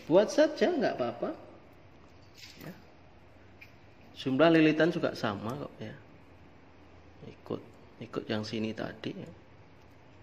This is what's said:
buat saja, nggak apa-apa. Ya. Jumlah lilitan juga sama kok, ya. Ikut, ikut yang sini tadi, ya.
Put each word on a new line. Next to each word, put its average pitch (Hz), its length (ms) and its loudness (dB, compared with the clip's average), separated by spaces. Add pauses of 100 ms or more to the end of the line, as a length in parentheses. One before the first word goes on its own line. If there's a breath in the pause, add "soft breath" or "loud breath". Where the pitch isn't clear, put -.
buat 190 240 4
saja, 311 400 2
nggak 226 240 -2
apa-apa. 123 340 -4 (1300)
Ya. 175 80 -12 (1400)
Jumlah 135 360 4
lilitan 156 360 6
juga 170 240 -2
sama 107 440 -4
kok, - 200 -12
ya. 107 160 -12 (1400)
Ikut, - 320 -10 (400)
ikut - 280 -8
yang 107 160 -2
sini 110 280 -6
tadi, - 400 -8
ya. 190 160 -12 (960)